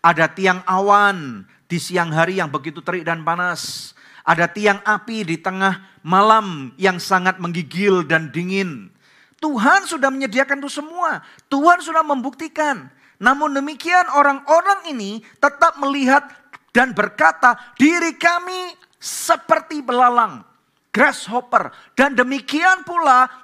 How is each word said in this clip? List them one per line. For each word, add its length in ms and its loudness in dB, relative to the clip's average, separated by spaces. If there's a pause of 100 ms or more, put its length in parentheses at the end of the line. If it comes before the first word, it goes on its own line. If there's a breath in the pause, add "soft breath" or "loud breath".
Ada 300 4
tiang 400 0
awan 720 2 (240 soft breath)
di 160 -6
siang 320 -2
hari 240 0
yang 80 -2
begitu 320 -8
terik 240 -6
dan 240 -6
panas. 680 -6 (300 soft breath)
Ada 280 2
tiang 360 0
api 400 -4
di 120 -4
tengah 680 -4
malam 720 2
yang 240 0
sangat 400 -2
menggigil 640 -2
dan 240 -2
dingin. 640 -6 (440 soft breath)
Tuhan 460 2
sudah 240 -2
menyediakan 560 -4
itu 180 -8
semua. 380 -6 (320 soft breath)
Tuhan 320 4
sudah 160 -2
membuktikan. 880 -4 (320 soft breath)
Namun 320 2
demikian, 640 0
orang-orang 720 2
ini 300 -8 (180 soft breath)
tetap 400 2
melihat 480 0 (460)
dan 200 2
berkata, 640 2 (200 loud breath)
"Diri 400 2
kami 580 -2 (260)
seperti 800 -2
belalang, 640 0 (480)
grasshopper, 800 0 (240 loud breath)
dan 200 2
demikian 680 0
pula 440 2 (160 loud breath)